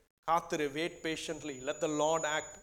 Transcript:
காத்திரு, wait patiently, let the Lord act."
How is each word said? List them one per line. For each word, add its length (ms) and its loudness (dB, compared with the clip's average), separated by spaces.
காத்திரு, 500 2
wait 320 -4
patiently, 500 -4
let 160 -4
the 60 4
Lord 380 4
act." 380 -2